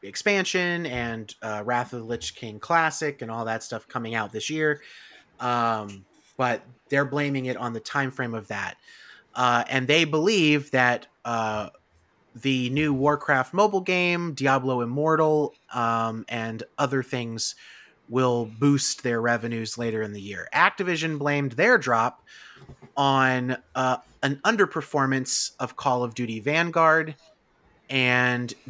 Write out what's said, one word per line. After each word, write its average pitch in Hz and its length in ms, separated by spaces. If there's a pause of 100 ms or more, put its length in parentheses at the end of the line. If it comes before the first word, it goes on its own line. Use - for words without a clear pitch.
expansion 180 840
and, 117 560
uh, 107 220
Wrath 123 280
of 123 80
the 113 40
Lich 113 300
King 107 240
Classic 156 640
and 113 80
all 113 140
that 113 180
stuff - 260
coming 117 260
out 107 180
this 110 180
year. 151 300 (600)
Um, 113 640 (320)
but 123 260 (260)
they're 139 160
blaming 139 420
it 123 100
on 117 160
the 113 80
time 135 300
frame 123 240
of 107 140
that. 98 280 (580)
Uh, 120 340
and 131 180
they 156 180
believe 156 680
that, 123 340 (180)
uh, 110 440 (680)
the 127 360
new 147 240
Warcraft 139 580
mobile 196 280
game, 175 540
Diablo 135 460
Immortal, 151 760 (180)
um, 113 560
and 113 340 (140)
other 135 260
things 117 540 (520)
will 120 380
boost 131 560
their 117 180
revenues 117 560
later 113 260
in 104 100
the 104 80
year. 98 340
Activision 165 640
blamed 143 340
their 196 260
drop 123 440 (760)
on, 131 600 (180)
uh, 127 240 (240)
an 139 220
underperformance 143 1120
of 131 180
Call 123 280
of 117 100
Duty 113 260
Vanguard 160 760 (760)
and 123 640 (160)